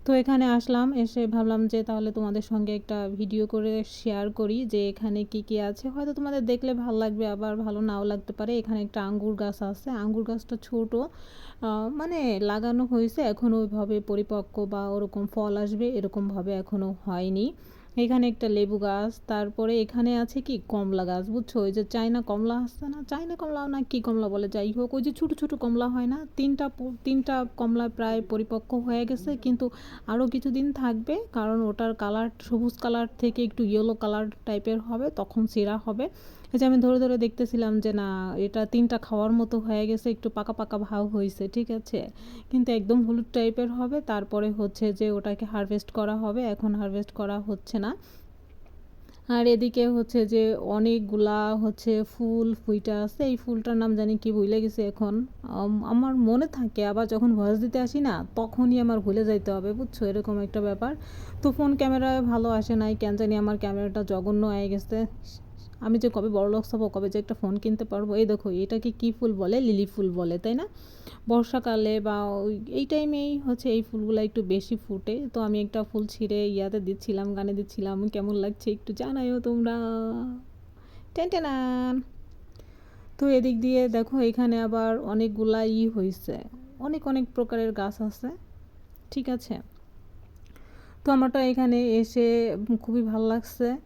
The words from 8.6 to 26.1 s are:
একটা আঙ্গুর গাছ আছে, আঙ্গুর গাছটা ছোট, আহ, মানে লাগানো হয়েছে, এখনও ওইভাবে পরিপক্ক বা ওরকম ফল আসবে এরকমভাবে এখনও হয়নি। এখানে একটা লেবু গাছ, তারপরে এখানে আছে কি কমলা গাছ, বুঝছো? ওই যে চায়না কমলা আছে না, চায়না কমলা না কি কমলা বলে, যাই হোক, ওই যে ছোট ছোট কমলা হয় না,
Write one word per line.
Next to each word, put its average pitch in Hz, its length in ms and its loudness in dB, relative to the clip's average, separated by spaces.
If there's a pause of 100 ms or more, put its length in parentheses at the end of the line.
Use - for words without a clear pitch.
একটা 208 200 -4
আঙ্গুর 208 340 -2
গাছ 202 260 -4
আছে, 202 300 -6
আঙ্গুর 220 320 0
গাছটা 226 340 -4
ছোট, 226 380 -4
আহ, 269 140 0 (840)
মানে 320 280 -4 (220)
লাগানো 220 440 2
হয়েছে, 233 380 2
এখনও 220 340 2
ওইভাবে 214 440 0
পরিপক্ক 208 540 -2 (100)
বা 202 240 -4
ওরকম 202 380 -2
ফল 208 300 0
আসবে 208 340 0
এরকমভাবে 196 640 -2
এখনও 190 360 -2 (100)
হয়নি। 190 480 -2 (500)
এখানে 247 300 4
একটা 233 220 -2
লেবু 208 280 2
গাছ, 202 340 0 (160)
তারপরে 214 520 -2
এখানে 240 380 2
আছে 233 240 -2
কি 262 140 -4 (120)
কমলা 190 380 0
গাছ, 180 240 -2
বুঝছো? 233 300 -2
ওই 196 120 2
যে 208 140 0
চায়না 233 360 0
কমলা 226 360 0
আছে 247 300 -6
না, 285 160 -6
চায়না 330 320 -6
কমলা 302 320 -4
না 277 160 -4
কি 247 180 -2
কমলা 220 280 0
বলে, 202 200 -2
যাই 208 220 -2
হোক, 240 220 -2
ওই 269 80 0
যে 277 100 0
ছোট 320 220 -2
ছোট 302 220 -2
কমলা 240 320 0
হয় 247 200 0
না, 262 100 0 (180)